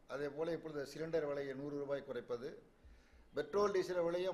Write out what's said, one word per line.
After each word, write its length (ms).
அதே 220
போல 220
இப்பொழுது 420
சிலிண்டர் 340
விலையை 260
நூறு 240
ரூபாய் 280
குறைப்பது, 560
பெட்ரோல், 380
டீசல் 320
விலையை 300